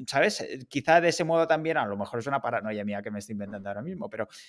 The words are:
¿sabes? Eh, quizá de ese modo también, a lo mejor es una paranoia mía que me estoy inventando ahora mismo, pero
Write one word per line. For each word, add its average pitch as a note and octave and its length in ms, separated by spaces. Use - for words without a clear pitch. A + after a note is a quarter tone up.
¿sabes? E3+ 320
Eh, C3 300
quizá D#3+ 320
de E3+ 80
ese E3 160
modo E3 200
también, D#3+ 300
a C#3 100
lo G2+ 120
mejor G#2 220
es A2+ 80
una C#3 120
paranoia G#2+ 460
mía G2+ 160
que G#2+ 100
me G#2 80
estoy G2+ 140
inventando G2+ 340
ahora G2+ 140
mismo, E3+ 280
pero A2 200